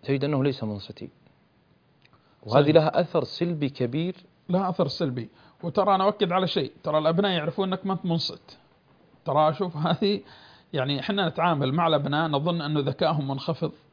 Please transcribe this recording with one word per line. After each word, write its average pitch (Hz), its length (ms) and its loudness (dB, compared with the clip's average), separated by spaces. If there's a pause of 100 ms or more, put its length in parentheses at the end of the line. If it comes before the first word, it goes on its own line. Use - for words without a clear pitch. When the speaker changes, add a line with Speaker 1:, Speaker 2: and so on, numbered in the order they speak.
Speaker 1:
تجد 139 220 -2
أنه 143 200 0
ليس 135 200 -2
منصتين، - 460 -10 (1300)
وهذه 120 200 4
Speaker 2:
صحيح. 151 120 4
Speaker 1:
لها 156 260 6
أثر 165 240 0
سلبي 165 440 -4
كبير. 143 480 -4 (320)
Speaker 2:
لها 185 200 0
أثر 175 200 0
سلبي، 127 400 -6 (340)
وترى 190 320 2
أنا 190 100 2
أؤكد 208 280 0
على 185 140 2
شيء، - 260 -2 (100)
ترى 151 160 0
الأبناء 165 340 2
يعرفون 170 360 -2
أنك 180 180 -4
ما 190 60 -2
أنت 170 140 -6
منصت. - 520 -4 (640)
ترى 151 300 4
شوف 175 220 -4
هذه، 196 440 0 (520)
يعني 139 280 0
إحنا 196 280 0
نتعامل 151 440 0
مع 170 140 2
الأبناء 147 420 0
نظن 156 340 0
أنه 151 180 -2
ذكائهم 147 480 0
منخفض 147 440 -4 (200)